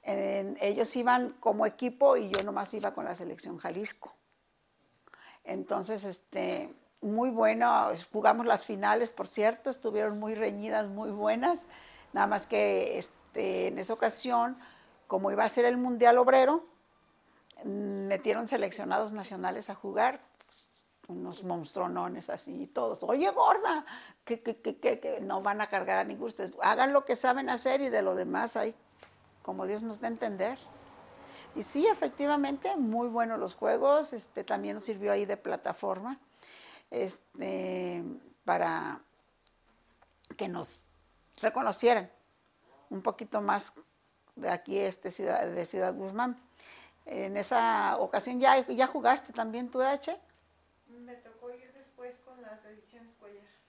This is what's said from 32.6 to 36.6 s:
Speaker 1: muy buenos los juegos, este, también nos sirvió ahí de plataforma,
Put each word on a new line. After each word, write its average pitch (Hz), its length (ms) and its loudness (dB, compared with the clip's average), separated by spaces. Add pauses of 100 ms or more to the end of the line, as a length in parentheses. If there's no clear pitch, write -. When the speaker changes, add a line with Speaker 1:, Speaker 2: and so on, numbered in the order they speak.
Speaker 1:
muy 240 320 0
buenos 226 300 -2
los 185 160 -6
juegos, 277 580 2
este, 202 320 -10
también 202 320 -4
nos 208 80 -12
sirvió 202 280 -2
ahí 202 140 2
de 196 120 -4
plataforma, 196 800 -6 (720)